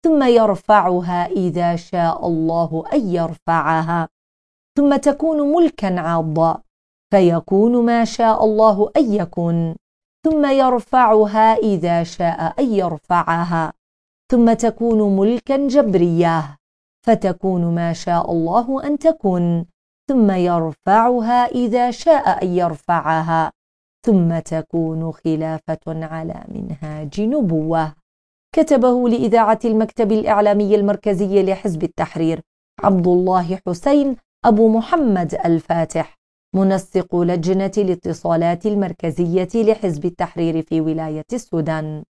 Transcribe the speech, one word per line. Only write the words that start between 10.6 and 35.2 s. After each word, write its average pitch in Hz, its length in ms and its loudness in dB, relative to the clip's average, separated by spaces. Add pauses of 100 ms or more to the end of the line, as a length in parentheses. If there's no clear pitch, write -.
إذا 175 480 0
شاء 165 580 -4
أن 254 120 0
يرفعها، 170 1000 -2 (600)
ثم 233 200 4
تكون 220 640 0
ملكا 247 520 0
جبريا، 175 760 2 (600)
فتكون 185 680 0
ما 170 180 -2
شاء 170 400 -2
الله 214 520 -2
أن 285 140 -2
تكون، 180 680 0 (420)
ثم 233 220 4
يرفعها 214 1160 0
إذا 247 440 -2
شاء 240 540 2
أن 185 40 -4
يرفعها، 165 1040 -2 (540)
ثم 170 320 2
تكون 160 760 -6
خلافة 160 720 -6
على 160 640 -10
منهاج 151 720 -10
نبوة". 165 720 0 (600)
كتبه 254 540 2
لإذاعة 226 560 2
المكتب 220 480 0
الإعلامي 208 600 2
المركزي 202 680 0
لحزب 190 400 -2
التحرير 165 580 -4 (440)
عبد 180 220 2
الله 180 600 0
حسين 277 500 0 (280)
أبو 226 240 4
محمد 220 680 0